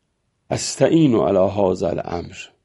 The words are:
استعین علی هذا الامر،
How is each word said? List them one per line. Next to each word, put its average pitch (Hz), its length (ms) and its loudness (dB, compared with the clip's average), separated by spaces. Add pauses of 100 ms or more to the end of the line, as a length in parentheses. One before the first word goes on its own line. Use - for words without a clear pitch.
(500)
استعین 147 640 2
علی 95 340 2
هذا 95 400 0
الامر، 85 460 -8 (300)